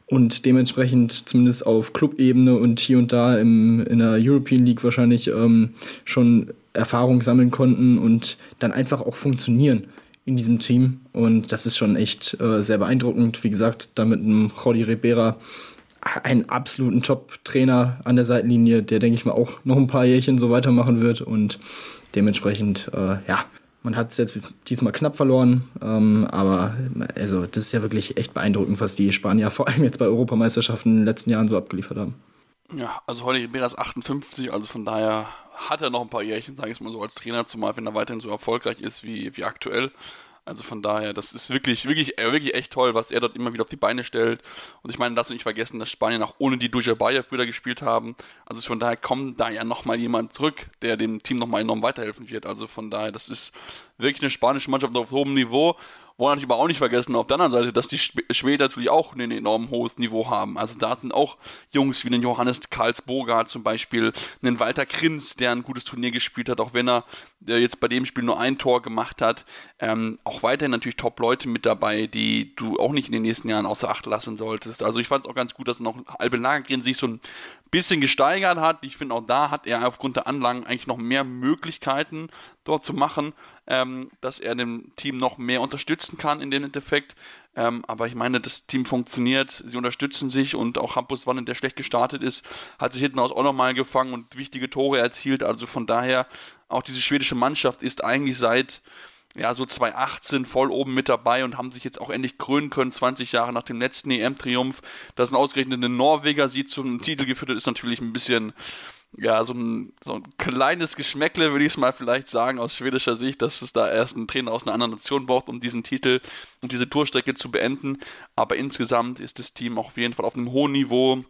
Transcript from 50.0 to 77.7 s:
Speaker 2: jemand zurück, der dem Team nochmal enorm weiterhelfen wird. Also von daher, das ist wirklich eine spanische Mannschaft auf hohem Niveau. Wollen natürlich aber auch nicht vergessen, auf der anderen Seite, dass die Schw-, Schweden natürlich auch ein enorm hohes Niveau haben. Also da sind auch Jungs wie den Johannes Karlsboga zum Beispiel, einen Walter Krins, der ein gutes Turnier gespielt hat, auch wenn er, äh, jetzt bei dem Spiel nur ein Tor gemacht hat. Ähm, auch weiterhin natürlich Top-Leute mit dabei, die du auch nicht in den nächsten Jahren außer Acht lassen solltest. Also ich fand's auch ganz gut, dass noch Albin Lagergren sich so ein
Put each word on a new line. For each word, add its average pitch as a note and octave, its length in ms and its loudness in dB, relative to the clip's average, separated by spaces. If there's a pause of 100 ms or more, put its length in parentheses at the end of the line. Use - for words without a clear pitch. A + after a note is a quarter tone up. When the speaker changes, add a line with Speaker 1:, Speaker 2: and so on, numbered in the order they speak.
Speaker 2:
jemand A#2 320 -2
zurück, D3 340 -4 (160)
der A2+ 140 -2
dem A2 260 -4
Team B2 160 -2
nochmal A#2 220 -2
enorm A2 220 -2
weiterhelfen A2+ 460 -4
wird. A2+ 160 -12
Also G#2+ 220 -10
von A2 240 -12
daher, G#2+ 220 -6
das G#2+ 160 -14
ist - 240 -12 (460)
wirklich C#3 220 -2
eine C#3 100 -2
spanische C3 380 0
Mannschaft C3 280 -2
auf A#2 160 -4
hohem C#3 220 0
Niveau. C3+ 420 2 (420)
Wollen C3+ 140 4
natürlich C#3 180 -2
aber A#2+ 120 2
auch E3 60 2
nicht D#3 100 -2
vergessen, B2 380 0
auf A#2 100 0
der C3+ 100 0
anderen D#3+ 160 2
Seite, A#2+ 200 2
dass - 160 0
die D3+ 100 -6
Schw-, - 320 -4
Schweden C#3 320 2
natürlich B2+ 280 0
auch D#3 260 2
ein A#2+ 140 -6
enorm A2 400 -2
hohes A#2+ 260 -4
Niveau A2+ 320 -2
haben. G#2+ 300 -2
Also A2+ 200 -6
da A2+ 160 0
sind B2+ 200 -8
auch C#3+ 240 0 (320)
Jungs C3+ 340 0
wie B2 60 -4
den A#2+ 100 0
Johannes A#2+ 480 0
Karlsboga A#2+ 800 0
zum A#2 160 -12
Beispiel, A2 500 -2 (300)
einen B2 180 0
Walter B2 240 0
Krins, D#3 520 -4
der B2 160 0
ein A#2+ 100 -4
gutes B2 220 -10
Turnier B2 260 -6
gespielt A#2+ 400 -6
hat, A#2 100 -2
auch A2 140 -4
wenn B2 120 0
er, B2 180 2 (440)
äh, A#2 80 2
jetzt A#2+ 240 2
bei A#2+ 80 2
dem B2+ 160 -2
Spiel B2 200 -6
nur A#2 140 0
ein C3 200 -2
Tor B2 240 2
gemacht A2+ 400 -6
hat. A2+ 240 0 (320)
Ähm, A2 440 -2
auch - 200 -8
weiterhin C#3 280 0
natürlich A#2 260 -4
Top-Leute A#2+ 520 -2
mit A2+ 160 -4
dabei, G#2+ 420 0
die A2 500 -4
du A2+ 220 -4
auch C3 140 0
nicht C#3 140 -2
in - 60 -10
den A2+ 100 -2
nächsten A2+ 260 -4
Jahren G#2+ 180 -2
außer G#2 220 -4
Acht - 160 -6
lassen A2 320 -6
solltest. A2 460 -8
Also A2 160 0
ich A#2+ 100 -2
fand's C#3 180 -2
auch B2 80 -12
ganz B2 200 -6
gut, B2+ 120 -16
dass A#2+ 140 -4
noch A#2 160 -6 (220)
Albin A#2+ 240 -2
Lagergren C3 400 -2
sich B2+ 160 -2
so C3+ 80 -2
ein A2+ 140 -6 (500)